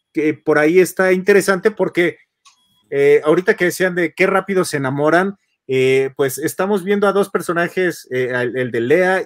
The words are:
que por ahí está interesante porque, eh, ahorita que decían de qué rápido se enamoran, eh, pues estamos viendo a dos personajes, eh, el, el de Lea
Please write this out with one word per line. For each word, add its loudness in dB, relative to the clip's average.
que -2
por 0
ahí 2
está 0
interesante 2
porque, -2
eh, 4
ahorita 2
que 0
decían -2
de -2
qué 0
rápido 0
se -6
enamoran, 0
eh, 0
pues -2
estamos -4
viendo 0
a 2
dos -2
personajes, -4
eh, -4
el, -4
el -4
de -4
Lea 0